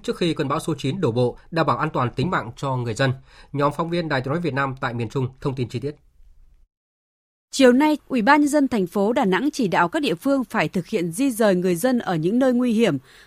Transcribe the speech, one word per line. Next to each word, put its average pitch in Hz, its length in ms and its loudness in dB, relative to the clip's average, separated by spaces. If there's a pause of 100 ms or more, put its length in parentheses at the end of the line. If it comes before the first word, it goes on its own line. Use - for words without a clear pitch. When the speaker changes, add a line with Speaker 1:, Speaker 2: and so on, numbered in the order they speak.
Speaker 1:
trước 226 140 -6
khi 170 160 -2
cơn 147 140 -4
bão 147 120 -2
số 160 180 -4
chín 147 240 -4
đổ 139 100 0
bộ, 120 260 0 (140)
đảm 165 140 0
bảo 139 120 0
an 151 160 -2
toàn 131 220 0
tính 139 140 -2
mạng 131 260 -4
cho 135 200 -6
người 120 180 -4
dân. 131 200 0 (400)
Nhóm 143 240 2
phóng 170 120 -4
viên 170 200 -2
Đài 135 120 -2
Tiếng 131 100 -4
nói 170 100 -2
Việt 156 120 -4
Nam 135 280 -2
tại 127 120 -4
miền 117 160 -4
Trung 131 180 -4 (140)
thông 135 140 -4
tin 123 140 -6
chi 123 100 -8
tiết. 139 160 -8 (1600)
Speaker 2:
Chiều 254 200 6
nay, 294 260 4 (100)
Ủy 254 140 -2
ban 285 200 6
nhân 294 60 4
dân 277 200 2
thành 196 200 0
phố 202 260 0
Đà 269 120 2
Nẵng 196 280 2
chỉ 233 140 0
đạo 170 220 2
các 320 120 -2
địa 214 140 0
phương 269 280 0
phải 185 260 -2
thực - 180 -4
hiện 175 240 -2
di 254 200 0
dời 208 240 2
người 180 200 0
dân 240 240 0
ở 185 160 -2
những 175 240 0
nơi 262 140 4
nguy 240 200 0
hiểm. 208 240 2 (300)